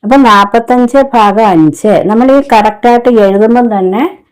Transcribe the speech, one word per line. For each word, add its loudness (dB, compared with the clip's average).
അപ്പം 2
നാൽപത്തഞ്ച് 0
ഭാഗം 0
അഞ്ച്, 0
നമ്മൾ 0
ഈ 2
കറക്റ്റായിട്ട് 0
എഴുതുമ്പം 0
തന്നെ -4